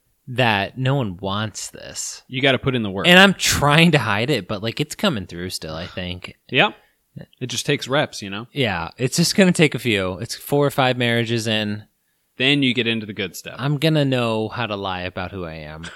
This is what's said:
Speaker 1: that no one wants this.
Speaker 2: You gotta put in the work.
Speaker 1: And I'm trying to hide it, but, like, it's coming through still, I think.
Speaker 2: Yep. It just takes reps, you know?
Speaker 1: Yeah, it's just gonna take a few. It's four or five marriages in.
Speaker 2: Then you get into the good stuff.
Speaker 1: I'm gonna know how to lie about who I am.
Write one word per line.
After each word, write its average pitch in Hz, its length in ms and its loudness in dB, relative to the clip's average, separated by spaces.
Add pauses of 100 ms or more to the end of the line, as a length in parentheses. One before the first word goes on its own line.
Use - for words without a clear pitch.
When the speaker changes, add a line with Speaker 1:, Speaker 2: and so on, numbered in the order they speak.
(280)
Speaker 1:
that 113 500 0
no 131 180 2
one 107 200 -2
wants 101 540 -6
this. - 580 -12
Speaker 2:
You 127 140 -4
gotta 135 160 4
put 131 160 0
in 120 80 0
the 104 80 -2
work. 95 160 -4
Speaker 1:
And 180 120 10
I'm 196 160 8
trying 160 580 4
to 151 60 6
hide 110 320 0
it, 107 160 0
but, 101 160 -6
like, 113 180 -4
it's 147 140 -6
coming 117 320 -2
through 87 240 -8
still, 78 240 -10
I 82 120 -8
think. 90 500 -10 (140)
Speaker 2:
Yep. 151 240 2 (680)
It 131 60 -6
just 117 180 -6
takes 147 240 -2
reps, 135 340 -2
you 101 80 -10
know? 107 220 -10
Speaker 1:
Yeah, 95 460 -2
it's 127 180 -2
just 170 200 0
gonna 180 160 6
take 165 220 4
a 135 40 -6
few. 98 400 0
It's 107 160 -10
four 143 320 0
or 135 40 0
five 127 280 2
marriages 117 480 0
in. 104 380 -2 (540)
Speaker 2:
Then 139 260 4
you 123 100 2
get 117 140 0
into 113 180 -2
the 107 60 -10
good 95 240 -6
stuff. 87 220 -14
Speaker 1:
I'm 143 200 0
gonna 156 260 2
know 113 440 0
how 117 180 -4
to 104 100 -4
lie 92 260 -4
about 92 280 -6
who 95 140 -8
I 80 100 -8
am. 78 300 -12 (120)